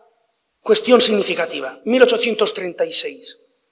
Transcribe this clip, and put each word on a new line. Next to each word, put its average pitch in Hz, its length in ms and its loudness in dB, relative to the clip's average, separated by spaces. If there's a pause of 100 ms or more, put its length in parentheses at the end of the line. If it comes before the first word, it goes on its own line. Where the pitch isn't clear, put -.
(600)
cuestión 226 400 2
significativa, 170 840 -2
mil 254 180 2
ochocientos 233 520 2
treinta 180 320 -6
y 160 60 -8
seis, - 460 -6 (340)